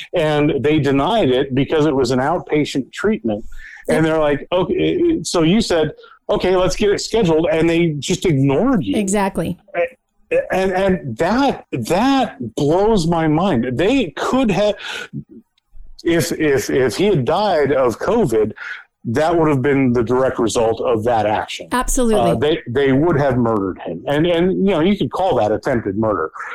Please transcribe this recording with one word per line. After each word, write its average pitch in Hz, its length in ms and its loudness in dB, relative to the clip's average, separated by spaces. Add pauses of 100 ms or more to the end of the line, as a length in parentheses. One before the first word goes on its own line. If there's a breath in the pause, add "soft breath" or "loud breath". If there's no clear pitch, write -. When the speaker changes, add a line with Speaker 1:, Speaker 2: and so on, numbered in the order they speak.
(120 loud breath)
Speaker 1:
and 151 500 0
they 151 160 2
denied 143 520 2
it 131 240 0
because 147 320 2
it 151 80 2
was 131 160 2
an 127 100 0
outpatient 147 720 -2
treatment. 202 520 -2 (440 loud breath)
And - 80 2
Speaker 2:
Yep. 160 80 2
Speaker 1:
they're 160 160 0
like, 147 320 -2
"Okay." 165 720 0
So 170 180 0
you 180 180 4
said, 156 340 0 (340 loud breath)
"Okay, 185 280 0
let's 185 200 0
get 208 140 2
it 165 100 0
scheduled," 165 500 0
and 160 180 2
they 165 300 2
just - 280 -2
ignored 151 580 2
you. - 120 -2
Speaker 2:
Exactly. 196 640 -2 (920)
Speaker 1:
And, 190 220 0
and 180 460 -2
that, 226 520 0
that 185 840 -2
blows 175 500 2
my 165 220 2
mind. 143 500 0
They 208 320 2
could 254 400 0
have, 202 240 2 (1300 loud breath)
if, 170 280 0
if, 139 360 0
if 131 280 0
he 180 100 0
had 160 180 2
died 160 460 2
of 131 300 0
covid, 117 520 0 (520 loud breath)
that 151 340 0
would 156 100 4
have 135 140 2
been 135 300 2
the 123 100 2
direct 127 380 0
result 113 400 0
of 113 240 0
that 113 220 2
action. 90 440 -4
Speaker 2:
Absolutely. 226 600 2
Speaker 1:
Uh, - 20 -2
they, 151 320 0
they 135 260 0
would 151 240 2
have 135 200 0
murdered 110 460 -2
him. 87 260 -10
And, 151 180 0
and, 175 260 0
you 190 200 0
know, 156 80 0
you 196 180 2
could 135 140 -4
call 180 240 0
that 107 160 2
attempted 104 440 -2
murder. 101 360 -2 (220 loud breath)